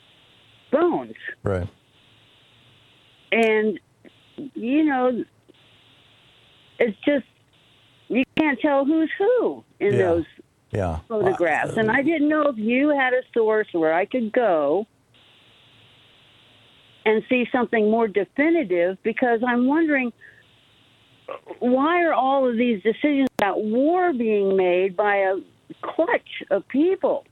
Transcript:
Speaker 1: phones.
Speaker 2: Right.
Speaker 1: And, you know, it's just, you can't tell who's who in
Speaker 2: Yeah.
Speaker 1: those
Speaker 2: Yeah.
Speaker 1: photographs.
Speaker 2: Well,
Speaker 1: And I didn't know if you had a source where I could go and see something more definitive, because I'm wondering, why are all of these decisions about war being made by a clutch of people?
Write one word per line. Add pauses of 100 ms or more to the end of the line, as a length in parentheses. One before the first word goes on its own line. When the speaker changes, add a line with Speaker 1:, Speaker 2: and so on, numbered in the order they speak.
(720)
Speaker 1:
phones. (260)
Speaker 2:
Right. (1600)
Speaker 1:
And, (760)
you
know, (1600)
it's
just, (840)
you (140)
can't
tell
who's
who (160)
in
Speaker 2:
Yeah.
Speaker 1:
those (480)
Speaker 2:
Yeah.
Speaker 1:
photographs.
Speaker 2:
Well,
Speaker 1:
And
I
didn't
know
if
you
had
a (120)
source
where
I
could
go (2250)
and
see
something
more
definitive,
because
I'm
wondering, (1500)
why
are
all
of
these
decisions (100)
about
war
being
made
by
a (420)
clutch
of
people?